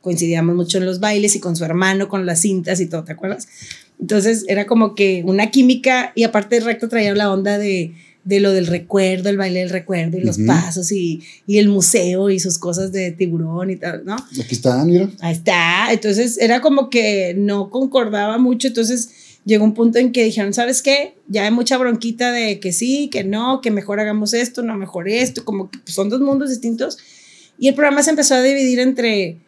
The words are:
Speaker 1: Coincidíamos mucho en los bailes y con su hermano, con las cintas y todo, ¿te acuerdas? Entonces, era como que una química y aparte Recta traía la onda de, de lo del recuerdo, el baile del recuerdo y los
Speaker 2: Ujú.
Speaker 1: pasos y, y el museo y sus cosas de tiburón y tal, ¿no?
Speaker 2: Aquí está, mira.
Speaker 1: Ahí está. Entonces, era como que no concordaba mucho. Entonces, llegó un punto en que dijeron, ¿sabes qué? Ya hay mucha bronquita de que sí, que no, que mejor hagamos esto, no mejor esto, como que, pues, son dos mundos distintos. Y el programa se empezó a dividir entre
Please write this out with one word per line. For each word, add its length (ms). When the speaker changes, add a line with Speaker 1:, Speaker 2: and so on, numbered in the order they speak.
Speaker 1:
Coincidíamos 540
mucho 220
en 80
los 140
bailes 360
y 40
con 160
su 100
hermano, 440
con 160
las 160
cintas 380
y 80
todo, 180
¿te 80
acuerdas? 340
Entonces, 500
era 180
como 260
que 320
una 260
química 640
y 80
aparte 360
Recta 300
traía 260
la 160
onda 260
de, 360
de 160
lo 100
del 160
recuerdo, 600
el 80
baile 240
del 80
recuerdo 480
y 40
los 160
Speaker 2:
Ujú. 100
Speaker 1:
pasos 440
y, 300
y 120
el 100
museo 600
y 120
sus 180
cosas 320
de 200
tiburón 600
y 60
tal, 280
¿no? 100
Speaker 2:
Aquí 380
está, 300
mira. 260
Speaker 1:
Ahí 120
está. 600
Entonces, 460
era 200
como 300
que 480
no 340
concordaba 680
mucho. 300
Entonces, 420
llegó 200
un 100
punto 240
en 140
que 120
dijeron, 300
¿sabes 300
qué? 320
Ya 180
hay 60
mucha 260
bronquita 540
de 280
que 140
sí, 380
que 120
no, 380
que 100
mejor 280
hagamos 360
esto, 260
no 160
mejor 320
esto, 360
como 260
que, 80
pues, 160
son 140
dos 120
mundos 280
distintos. 480
Y 120
el 40
programa 300
se 80
empezó 240
a 80
dividir 360
entre 580